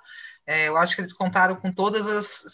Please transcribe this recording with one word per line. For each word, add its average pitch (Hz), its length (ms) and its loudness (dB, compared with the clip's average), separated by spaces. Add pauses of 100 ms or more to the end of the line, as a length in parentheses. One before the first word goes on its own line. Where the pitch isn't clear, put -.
(460)
é, 156 220 2
eu 156 80 0
acho 180 180 4
que - 60 -2
eles 180 120 -8
contaram 185 440 2
com 185 160 -4
todas 208 340 0
as 208 480 -2